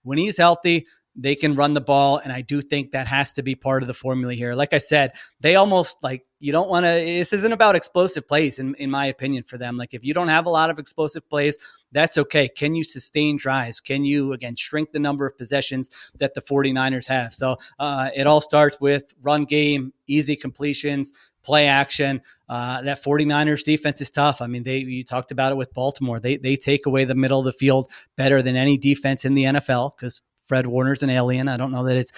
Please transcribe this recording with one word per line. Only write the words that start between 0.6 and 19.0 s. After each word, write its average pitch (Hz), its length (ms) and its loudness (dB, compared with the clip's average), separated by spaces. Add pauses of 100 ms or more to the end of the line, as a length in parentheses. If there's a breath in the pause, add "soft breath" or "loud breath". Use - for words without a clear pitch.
they 139 160 0
can 147 200 0
run 143 180 2
the 147 80 0
ball, 139 380 4
and 135 120 -10
I 127 120 -8
do 143 180 -4
think 143 320 -4
that 131 140 -4
has 135 260 0
to 139 100 -6
be 131 120 -4
part 135 280 -2
of 123 40 -6
the 123 80 -6
formula 127 400 -4
here. 120 200 -6
Like 143 200 0
I - 40 2
said, 143 340 2 (280 loud breath)
they 165 160 4
almost, 190 460 4
like, 131 240 -8 (140)
you 143 120 -4
don't 180 160 0
wanna, 175 280 2
this 170 360 -2
isn't 214 200 0
about 214 220 6
explosive 175 540 0
plays, 147 300 0
in, 135 160 -6
in 139 160 -8
my 139 160 -2
opinion, 131 380 -6
for - 120 -16
them. 120 220 -8
Like, 123 160 -12
if 117 100 -14
you 143 80 -4
don't 175 160 -2
have 160 160 4
a 175 60 -2
lot 160 180 2
of 156 100 -4
explosive 151 520 -6
plays, 147 260 -2 (340 loud breath)
that's 160 280 0
okay. 143 300 2
Can 151 260 -4
you 160 100 -2
sustain 147 540 -2
drives? 131 420 -4
Can 139 240 -4
you, 139 300 -2
again, 120 220 -12
shrink 151 360 -6
the 156 60 -4
number 143 280 -2
of - 120 -10
possessions 131 520 -4 (280 loud breath)
that 139 160 -2
the - 80 -8
forty-niners 131 640 0
have? 123 260 -4
So, 131 240 -4 (220 loud breath)
uh, 139 360 -2
it 139 120 2
all 151 160 8
starts 147 360 4
with 139 440 0